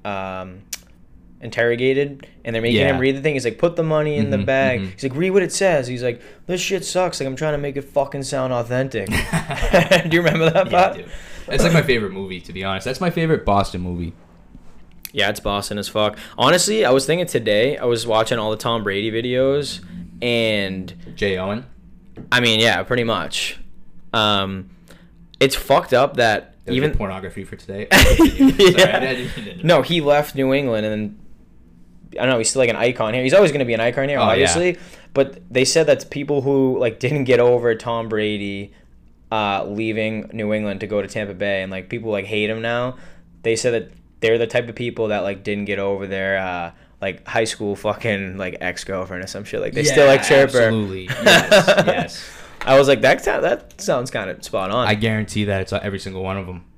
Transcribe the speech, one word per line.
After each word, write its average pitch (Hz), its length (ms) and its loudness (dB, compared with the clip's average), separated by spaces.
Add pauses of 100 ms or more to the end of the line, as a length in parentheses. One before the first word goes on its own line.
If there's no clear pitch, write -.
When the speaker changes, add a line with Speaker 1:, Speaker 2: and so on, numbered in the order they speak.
Speaker 1:
um, 95 560 -8 (800)
interrogated, 127 880 0 (160)
and 117 100 -6
they're 113 80 -2
making 117 180 4
Speaker 2:
Yeah. 139 140 4
Speaker 1:
him 131 40 0
read 135 180 2
the 139 60 -8
thing. 151 120 0
He's 123 100 -4
like, 113 140 -2
"Put 170 160 0
the 165 80 -2
money 151 340 0
in - 140 0
the - 60 0
Speaker 2:
Mm-hmm, 98 100 -2
Speaker 1:
bag." 135 340 2
Speaker 2:
mm-hmm. 95 120 -6
Speaker 1:
He's - 120 -14
like, 127 120 -4
"Read 185 140 0
what 190 120 4
it 170 100 -2
says." 156 360 0
He's 123 140 -6
like, 120 180 -2 (260)
"This 175 140 -4
shit 180 240 -4
sucks. 180 340 -2
Like, 135 80 -4
I'm 131 80 -6
trying 151 200 -2
to 143 40 -4
make 139 180 -6
it 139 80 -6
fucking 139 400 -2
sound 131 280 -2
authentic." 120 560 -2
<laughs> - 0 -
Speaker 2:
<laughs> - 0 -
Speaker 1:
Do 160 1080 2
you 175 60 4
remember 160 280 2
that 185 200 2
Speaker 2:
Yeah, 180 160 4
Speaker 1:
part? - 120 -4
Speaker 2:
dude. - 120 -16 (380)
It's, 123 160 2
like, 165 80 4
my 160 100 4
favorite 107 300 0
movie, 95 300 -10
to 87 100 -16
be 92 100 -10
honest. 95 220 -4
That's 127 160 -6
my 175 100 0
favorite 160 340 0
Boston 98 360 0
movie. 87 320 -6 (1000)
Speaker 1:
Yeah, 104 180 4
it's 101 100 -6
Boston 101 380 -4
as 101 100 -8
fuck. 104 300 -2 (200)
Honestly, 180 460 2
I 123 60 4
was 135 160 4
thinking 165 200 0
today, 113 520 2
I - 80 -6
was 120 200 0
watching 113 320 0
all 110 140 -2
the 110 40 -4
Tom 117 280 -4
Brady 101 260 -2
videos, 127 680 -2 (420)
and 104 720 -2 (220)
Speaker 2:
Jay 98 220 -2
Owen? 101 260 -6 (680)
Speaker 1:
I 123 100 4
mean, 113 200 4
yeah, 98 220 4
pretty 120 220 -2
much. 95 540 -4 (540)
Um, 98 560 0 (720)
it's 135 160 2
fucked - 380 2
up 135 240 2
that 110 340 0 (140)
Speaker 2:
That - 60 -6
was 127 40 0
Speaker 1:
even 147 140 0
Speaker 2:
your - 80 -4
pornography 95 460 -8
for - 120 -14
today? - 340 -12
Speaker 1:
<laughs> - 20 4
Speaker 2:
Sorry, 262 840 6
Speaker 1:
Yeah. 175 220 6
Speaker 2:
I - 20 0
didn't 127 360 -6 (100)
mean - 140 -16
to 156 60 -2
Speaker 1:
No, 165 160 6
he 170 200 0
left 147 320 2
New 135 180 0
England, 120 340 0
and 107 60 -2
then, 107 260 -6 (1000)
I 117 40 0
don't 127 60 2
know, 123 80 2
he's 110 120 0
still, 135 100 -2
like, 120 100 4
an 110 60 0
icon 117 380 0
here. 127 80 0
He's 131 120 2
always 190 180 8
gonna 139 120 0
be 117 100 0
an 110 60 0
icon 123 280 0
here, 143 100 0
Speaker 2:
Oh, 123 60 2
yeah. 107 60 4
Speaker 1:
obviously. 175 460 2 (380)
But - 260 0 (100)
they 127 140 2
said 160 220 2
that 135 240 2
people 143 320 -2
who, 135 360 2
like, 117 220 -2
didn't 135 240 0
get 120 160 6
over 120 340 4
Tom 117 340 -6
Brady, 101 640 -4 (600)
uh, 104 320 -2
leaving 107 680 -4
New 107 200 -4
England 104 280 -4
to 107 60 -8
go 104 160 -2
to 98 60 -8
Tampa 101 260 -8
Bay, 98 280 -2
and, 95 100 -8
like, 92 160 -10
people, 113 240 -6
like, 101 140 -4
hate 104 240 -2
him 110 120 -6
now. 120 340 -4 (460)
They 117 140 0
said 123 180 0
that - 160 -4 (300)
they're 113 180 2
the 117 80 0
type 120 220 -2
of 113 60 -14
people 120 340 -6
that, 104 140 -2
like, 98 200 -6
didn't 101 220 -4
get 98 140 -4
over 98 280 -4
their, 98 320 -4
uh, 90 320 -6 (300)
like, 95 260 -8
high 117 180 0
school 104 300 -6
fucking, 98 600 -4
like, 92 240 -8
ex-girlfriend 92 640 -8
or - 20 -12
some 101 180 -12
shit. 110 160 -6
Like, 107 120 -6
they 147 120 -2
still 147 200 6
Speaker 2:
Yeah, 135 60 10
Speaker 1:
like 135 120 6
Chirper. 139 200 6
Speaker 2:
absolutely. 110 600 2
Yes, - 760 4
Speaker 1:
<laughs> 185 80 2
Speaker 2:
yes. - 440 -4 (360)
Speaker 1:
I 135 120 6
was 139 100 6
like, 127 120 4
"That 135 240 2
sou-, - 160 0
that - 400 -4
sounds 131 300 -2
kinda 98 320 -8
spot 95 280 -4
on." 117 160 0
Speaker 2:
I 107 80 2
guarantee 107 500 -2
that 98 180 -2
it's - 100 -6
every 98 260 -6
single 92 240 -10
one 95 140 -6
of 95 100 -8
'em. 90 180 -14 (140)